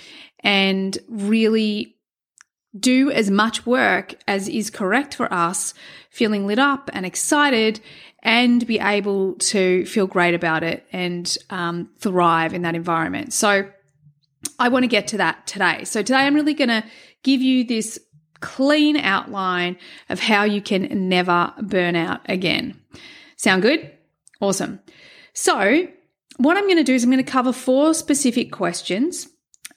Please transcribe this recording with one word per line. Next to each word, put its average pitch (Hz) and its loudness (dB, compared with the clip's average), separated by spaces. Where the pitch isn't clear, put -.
and 196 0
really 220 0
do 254 4
as 202 0
much 214 0
work 220 0
as 202 -4
is 208 -4
correct 233 -2
for - -4
us, 175 -2
feeling 208 -2
lit 208 0
up 277 0
and 190 -8
excited, 220 0
and 240 4
be 226 0
able 196 0
to 185 0
feel 190 0
great 175 0
about 165 -2
it 165 -4
and, 175 -4
um, 170 -6
thrive 170 2
in 175 -6
that 170 -2
environment. 165 -4
So 202 2
I 233 0
wanna 254 2
get 208 0
to 220 -6
that 175 -2
today. 180 -2
So 220 -4
today 254 2
I'm 285 2
really 302 2
gonna 240 0
give 269 2
you 254 2
this 220 -4
clean 294 2
outline 185 -2
of 190 -6
how 208 2
you 208 0
can 196 -2
never 180 2
burn 180 0
out 170 -2
again. - -2
Sound 190 2
good? 285 2
Awesome. 196 -2
So 285 2
what 302 4
I'm 403 0
gonna 330 4
do 254 2
is 240 2
I'm 240 2
gonna 262 2
cover 262 0
four 277 2
specific 269 -2
questions, 196 -4